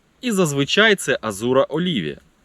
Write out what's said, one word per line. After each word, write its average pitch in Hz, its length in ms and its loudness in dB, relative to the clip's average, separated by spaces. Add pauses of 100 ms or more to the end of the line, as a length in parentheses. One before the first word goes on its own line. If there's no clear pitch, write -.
(220)
І 247 100 -4
зазвичай 185 640 2
це - 260 -2
Азура 117 420 0
Олівія. 143 540 -4 (280)